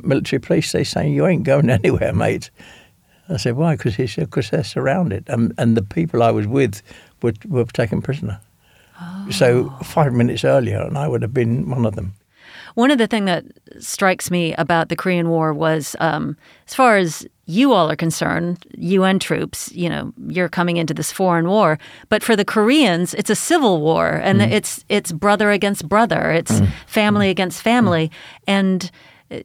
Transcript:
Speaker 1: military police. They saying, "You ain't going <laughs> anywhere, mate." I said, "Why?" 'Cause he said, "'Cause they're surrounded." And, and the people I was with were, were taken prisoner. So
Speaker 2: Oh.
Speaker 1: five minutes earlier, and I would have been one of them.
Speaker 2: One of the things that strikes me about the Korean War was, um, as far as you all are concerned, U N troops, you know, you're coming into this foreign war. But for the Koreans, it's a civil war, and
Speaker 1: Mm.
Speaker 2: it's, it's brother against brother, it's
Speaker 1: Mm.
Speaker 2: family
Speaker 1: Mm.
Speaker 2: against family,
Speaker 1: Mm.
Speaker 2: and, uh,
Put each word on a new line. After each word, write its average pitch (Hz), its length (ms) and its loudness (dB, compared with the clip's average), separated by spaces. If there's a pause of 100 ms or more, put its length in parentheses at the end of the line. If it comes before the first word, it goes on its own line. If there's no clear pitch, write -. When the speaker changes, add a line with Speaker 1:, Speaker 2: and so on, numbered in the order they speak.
Speaker 1:
military - 360 0
police. - 320 -2
They 156 120 0
saying, 151 280 -2
"You 143 140 2
ain't 180 180 2
going 143 260 4
<laughs> 113 100 2
anywhere, - 340 0
mate." 107 360 -2 (800)
I 180 80 -4
said, 123 200 -2
"Why?" 160 200 2
'Cause 120 200 -4
he 131 100 -2
said, - 240 -6
"'Cause - 200 -4
they're - 140 -2
surrounded." 135 640 -2
And, 117 300 0
and 117 180 2
the 113 60 0
people 131 400 -2
I 113 80 4
was 107 160 0
with 120 340 0 (420)
were, 117 120 -2 (140)
were 123 160 0
taken - 380 -2
prisoner. 117 380 -6 (920)
So 123 500 2
Speaker 2:
Oh. - 40 -10
Speaker 1:
five 147 280 0
minutes 120 320 0
earlier, 123 380 2
and - 160 -6
I 151 100 -2
would 117 140 -2
have 113 100 -4
been 123 380 0
one 127 160 0
of 104 100 -2
them. 92 160 -8 (640)
Speaker 2:
One 240 160 4
of 285 80 2
the 220 80 2
things 214 200 -2
that 175 180 -2 (340)
strikes - 520 -2
me 170 240 0
about 165 360 0
the 165 60 -2
Korean 175 340 -2
War 160 240 0
was, 156 460 -2
um, 156 360 -2 (320)
as - 60 -16
far 233 240 4
as 170 280 -2 (200)
you 247 260 4
all 165 180 4
are 160 60 -2
concerned, 165 680 -2 (120)
U 185 280 0
N 190 140 4
troops, - 540 -6
you 175 160 -4
know, 147 240 -6 (160)
you're 170 220 -2
coming 175 260 0
into 160 180 -2
this 156 160 -6
foreign 170 380 0
war. 185 300 4 (320)
But 214 120 0
for 226 140 2
the 202 80 0
Koreans, 208 720 2
it's 208 160 -4
a 208 40 4
civil 240 460 2
war, 160 420 2
and 196 180 2
Speaker 1:
Mm. 208 120 2
Speaker 2:
it's, - 360 -4
it's 202 240 -2
brother 208 380 2
against 202 380 -2
brother, 165 420 2
it's 156 300 0
Speaker 1:
Mm. 98 80 4 (180)
Speaker 2:
family 208 420 2
Speaker 1:
Mm. - 20 2
Speaker 2:
against 180 320 -4
family, 185 460 2
Speaker 1:
Mm. - 40 -8 (360)
Speaker 2:
and, 190 420 0 (420)
uh, - 120 -10